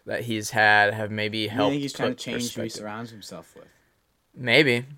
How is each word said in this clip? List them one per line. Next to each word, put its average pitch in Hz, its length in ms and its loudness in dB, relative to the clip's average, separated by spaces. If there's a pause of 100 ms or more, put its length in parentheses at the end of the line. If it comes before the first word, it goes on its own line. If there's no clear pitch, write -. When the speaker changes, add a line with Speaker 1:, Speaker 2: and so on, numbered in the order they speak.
Speaker 1:
that 101 180 -4
he's 107 260 -4
had 107 440 6
have 107 180 -6
maybe 107 260 -4
Speaker 2:
You 107 120 -2
Speaker 1:
helped 107 220 2
Speaker 2:
think 143 100 -2
he's 139 100 -8
trying - 180 -4
Speaker 1:
put 254 80 -8
Speaker 2:
to - 60 -14
change 233 100 -8 (200)
who 233 80 -8
he - 40 -6
Speaker 1:
perspective. 110 60 -10
Speaker 2:
surrounds 107 380 -12
himself 95 440 -18
with? - 120 -20 (680)
Speaker 1:
Maybe. 127 520 4 (120)